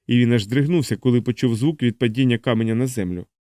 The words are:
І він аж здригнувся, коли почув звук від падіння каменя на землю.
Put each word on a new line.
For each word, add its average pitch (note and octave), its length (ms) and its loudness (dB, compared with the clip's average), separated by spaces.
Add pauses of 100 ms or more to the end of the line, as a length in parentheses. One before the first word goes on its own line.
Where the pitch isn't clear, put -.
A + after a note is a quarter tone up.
І A#2+ 100 2
він A#2+ 160 4
аж A2+ 100 2
здригнувся, C#3 540 0
коли B2 240 2
почув A#2+ 340 -2
звук C#3+ 280 -2
від A#2 140 0
падіння A#2+ 400 0
каменя A2+ 380 0
на B2+ 120 0
землю. F#2 380 -6 (280)